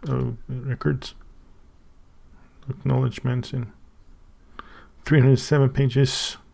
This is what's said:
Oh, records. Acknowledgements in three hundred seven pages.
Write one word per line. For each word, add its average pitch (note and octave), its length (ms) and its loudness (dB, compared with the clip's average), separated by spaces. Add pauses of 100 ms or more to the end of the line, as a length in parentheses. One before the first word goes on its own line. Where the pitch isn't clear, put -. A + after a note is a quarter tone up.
Oh, B1 300 -2 (100)
records. B2+ 680 -4 (1500)
Acknowledgements B2+ 840 -2
in B2 180 -6 (1300)
three D3+ 160 4
hundred B2+ 180 6
seven C#3 300 2
pages. C3+ 680 0 (160)